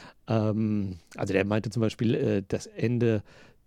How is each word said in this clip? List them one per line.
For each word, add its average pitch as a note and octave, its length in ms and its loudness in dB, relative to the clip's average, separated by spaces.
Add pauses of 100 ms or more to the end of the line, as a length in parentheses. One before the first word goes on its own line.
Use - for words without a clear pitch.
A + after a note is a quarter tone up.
(260)
Ähm, G#2+ 720 0 (200)
also F#2+ 160 -4
der F#2+ 120 4
meinte G#2+ 260 0
zum A#2 100 -2
Beispiel, A2+ 340 0
äh, A2 320 0
das - 200 -4
Ende A2+ 560 0 (440)